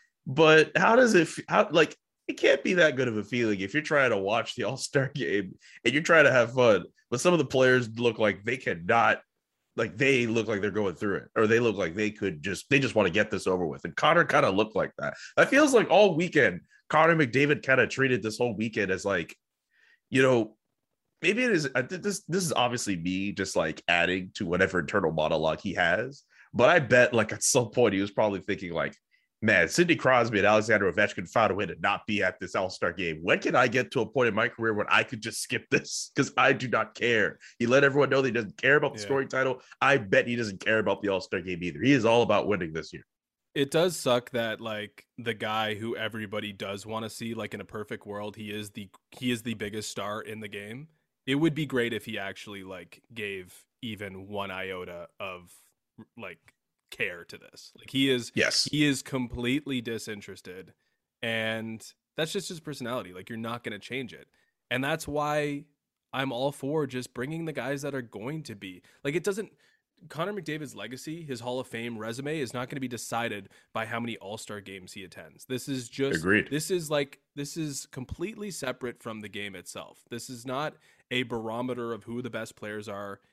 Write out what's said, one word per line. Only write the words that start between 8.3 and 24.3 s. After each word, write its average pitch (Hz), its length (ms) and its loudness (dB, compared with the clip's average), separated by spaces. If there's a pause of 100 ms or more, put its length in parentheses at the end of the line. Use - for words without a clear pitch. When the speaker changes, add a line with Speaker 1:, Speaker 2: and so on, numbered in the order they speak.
Speaker 1:
they 120 120 -2
cannot, 110 640 2 (540)
like, 107 220 -4
they 131 300 4
look 110 200 0
like 107 140 -2
they're 101 100 0
going 98 240 -2
through 101 220 -2
it, - 60 -8 (120)
or 113 120 4
they 113 120 4
look 117 160 2
like 90 200 -2
they 107 160 0
could 92 300 -6
just, 92 280 -6
they 139 100 4
just 127 160 -2
wanna 101 140 4
get 104 220 2
this 98 160 -4
over 92 180 2
with. 71 180 -6
And 85 120 -10
Connor 160 280 4
kinda 139 260 2
looked 104 280 0
like 78 200 0
that. - 180 -6 (200)
That 170 140 6
feels 277 240 6
like 208 160 4
all 190 260 6
weekend, 143 460 2 (280)
Connor 160 260 6
McDavid 143 480 2
kinda 127 240 4
treated 127 360 0
this 107 140 -6
whole 123 180 0
weekend 107 360 -2
as, 92 120 -2
like, 95 320 -2 (760)
you 131 120 2
know, 123 360 2 (640)
maybe 214 220 0
it 247 80 2
is, 151 240 0
uh, 127 80 2
th-, 175 180 -10
this, 196 260 -4
this 185 180 0
is 135 80 -2
obviously 117 420 0
me 92 360 -2
just, 92 240 -4
like, 80 320 -2
adding 90 480 0